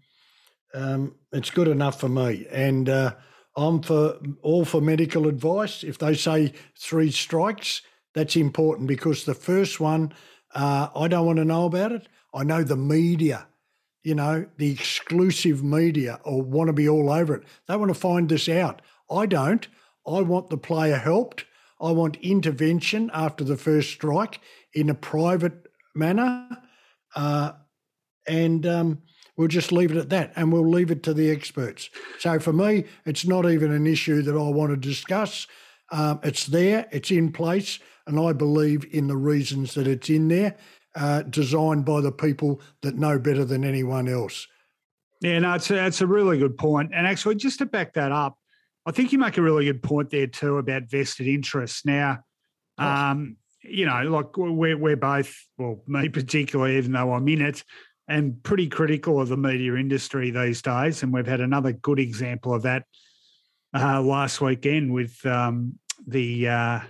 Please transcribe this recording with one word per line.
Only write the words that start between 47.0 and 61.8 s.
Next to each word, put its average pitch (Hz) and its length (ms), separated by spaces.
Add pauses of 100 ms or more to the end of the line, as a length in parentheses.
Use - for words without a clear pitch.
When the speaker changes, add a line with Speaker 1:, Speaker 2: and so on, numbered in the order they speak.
Speaker 2:
actually, 202 280
just 262 240
to 277 60
back 196 280
that 139 180
up, 143 260 (480)
I 165 60
think 254 200
you 269 80
make 233 180
a 175 40
really 156 240
good 135 160
point 147 280
there 139 180
too 143 300
about 131 320
vested 131 380
interests. 135 580
Now, 143 340 (600)
Speaker 1:
Yes. 143 80
Speaker 2:
um, 139 500 (240)
you 185 240
know, 127 240
like, - 220
w-, 175 200
we're, 160 260
we're 151 200
both, 139 340 (280)
well, 117 260
me 143 240
particularly, 135 680
even 127 140
though 127 220
I'm 131 140
in 156 120
it, 143 240 (440)
and 147 340
pretty 185 260
critical 151 540
of 123 80
the 131 80
media 127 380
industry 135 560
these 120 320
days. 135 400
And 127 100
we've 123 140
had 127 120
another 131 320
good 135 280